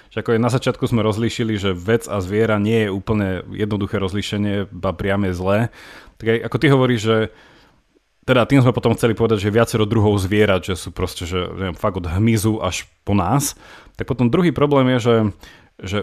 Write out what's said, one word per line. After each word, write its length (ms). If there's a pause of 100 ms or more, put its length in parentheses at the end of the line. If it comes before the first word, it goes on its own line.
že 100
ako 140
je 80
na 80
začiatku 340
sme 240
rozlíšili, 480
že 160
vec 400
a 80
zviera 400
nie 240
je 80
úplne 380 (180)
jednoduché 560
rozlíšenie, 640
ba 220
priame 400
zlé, 400 (460)
tak 120
aj 140
ako 160
ty 100
hovoríš, 320
že 160 (1080)
teda 200
tým 160
sme 140
potom 180
chceli 220
povedať, 260
že 140
viacero 300
druhov 340
zvierat, 440
že 120
sú 160
proste, 320
že 160 (100)
neviem, 240
fakt 240
od 80
hmyzu 540
až 240 (180)
po 140
nás, 400 (400)
tak 100
potom 220
druhý 240
problém 400
je, 100
že, 160 (600)
že, 240